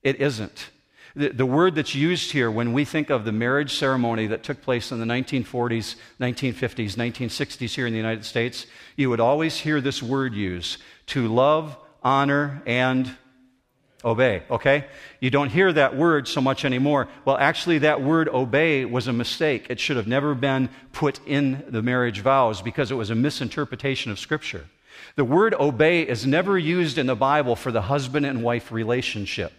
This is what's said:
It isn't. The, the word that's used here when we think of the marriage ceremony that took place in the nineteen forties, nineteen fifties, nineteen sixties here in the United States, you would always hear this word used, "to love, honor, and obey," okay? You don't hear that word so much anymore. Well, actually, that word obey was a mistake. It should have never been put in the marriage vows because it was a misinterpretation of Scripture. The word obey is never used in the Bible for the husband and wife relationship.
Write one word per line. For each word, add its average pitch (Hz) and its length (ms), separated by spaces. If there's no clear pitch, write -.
It 135 180
isn't. 123 480
The, 143 140
the 127 160
word 156 300
that's 147 180
used 160 380
here 123 180
when 117 220
we 139 120
think 147 240
of 123 160
the 110 80
marriage 131 420
ceremony 120 520
that 107 160
took - 200
place 120 300
in 117 80
the 113 60
nineteen 127 360
forties, 117 540
nineteen 123 340
fifties, 110 440
nineteen 117 340
sixties - 440
here 127 120
in 117 60
the 113 60
United 110 280
States, 120 400
you 135 120
would 117 120
always 156 360
hear 151 240
this 135 220
word 131 320
used, 92 420
"to 123 200
love, 143 480
honor, 139 600
and 127 520
obey," 113 460
okay? 139 360
You 127 120
don't 139 200
hear 180 220
that 139 240
word 151 320
so - 120
much 131 240
anymore. 135 440
Well, 135 120
actually, 156 420
that 147 220
word 156 280
obey 135 560
was 120 240
a 127 40
mistake. 120 560
It 123 120
should 139 180
have 104 80
never 143 280
been 131 360
put - 340
in 139 420
the 113 140
marriage 120 380
vows 117 420
because 117 280
it 131 40
was 110 160
a 117 60
misinterpretation 135 960
of 104 60
Scripture. - 460
The 143 80
word 185 300
obey 151 480
is 123 240
never 180 320
used 165 380
in 131 100
the 131 80
Bible 131 420
for 127 160
the 110 100
husband 135 420
and 131 180
wife 120 300
relationship. 110 880